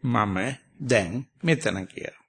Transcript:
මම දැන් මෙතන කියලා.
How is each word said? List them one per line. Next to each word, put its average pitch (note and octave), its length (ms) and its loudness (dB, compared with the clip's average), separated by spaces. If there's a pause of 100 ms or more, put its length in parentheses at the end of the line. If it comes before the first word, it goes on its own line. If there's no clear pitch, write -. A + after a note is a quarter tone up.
මම A2 340 2 (420)
දැන් A2 360 2 (260)
මෙතන D3 440 0
කියලා. - 460 -12